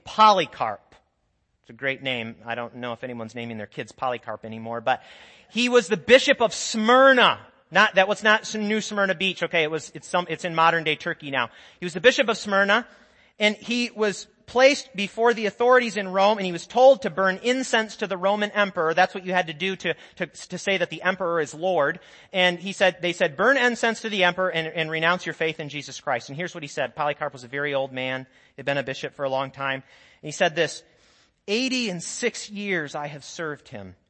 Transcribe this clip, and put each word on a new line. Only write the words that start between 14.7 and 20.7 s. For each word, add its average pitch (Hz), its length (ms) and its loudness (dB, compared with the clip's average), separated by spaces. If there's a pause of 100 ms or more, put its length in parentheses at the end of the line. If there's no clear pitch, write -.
before 226 400 0
the 214 120 -4
authorities 240 500 2
in 202 100 -2
Rome, 196 320 2
and 190 80 -4
he 180 60 -4
was 170 160 -8
told 262 340 8
to 214 80 -2
burn 190 320 0
incense 233 540 0
to - 100 -6
the 185 100 -4
Roman 208 360 0
emperor. 185 420 0
That's 180 180 4
what 185 140 -10
you 180 60 -4
had 180 160 0
to 165 40 -8
do 185 220 -4
to, 175 200 -4 (220)
to, 180 100 -6
to - 320 -14
say 196 200 0